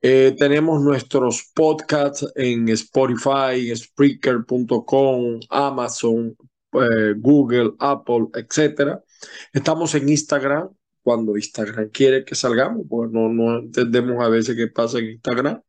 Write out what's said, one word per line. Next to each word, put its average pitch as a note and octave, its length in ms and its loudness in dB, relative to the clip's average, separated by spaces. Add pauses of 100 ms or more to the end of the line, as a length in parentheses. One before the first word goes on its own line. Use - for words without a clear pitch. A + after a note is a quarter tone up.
Eh, C3 320 6
tenemos D3+ 440 2
nuestros B2+ 720 0
podcasts D3+ 800 0
en A#2+ 320 0
Spotify, B2+ 1040 0
Spreaker B2 720 0
punto B2 380 -2
com, B2+ 560 0 (100)
Amazon, A#2 880 -2 (380)
eh, A2+ 420 2
Google, B2 640 2
Apple, B2 540 -2
etcétera. D3 680 -2 (520)
Estamos D#3 420 -2
en C#3+ 140 0
Instagram, D3 580 0 (340)
cuando A2+ 360 0
Instagram G#2+ 500 -6
quiere C3+ 380 2
que - 100 -10
salgamos, C3+ 540 -2
pues A#2 220 -4
no, A2+ 180 0
no A#2 300 0
entendemos A#2+ 640 -2
a A#2 60 0
veces A2+ 300 0
qué A#2 100 -2
pasa A#2+ 320 -4
en A2+ 120 -8
Instagram. B2+ 580 -4